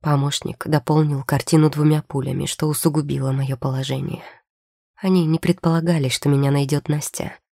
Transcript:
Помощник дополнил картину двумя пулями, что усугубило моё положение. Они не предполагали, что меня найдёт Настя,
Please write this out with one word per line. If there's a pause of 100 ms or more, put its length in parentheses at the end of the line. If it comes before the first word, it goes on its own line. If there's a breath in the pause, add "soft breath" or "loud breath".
Помощник
дополнил
картину
двумя
пулями,
что
усугубило
моё
положение. (720)
Они
не
предполагали,
что
меня
найдёт
Настя, (220)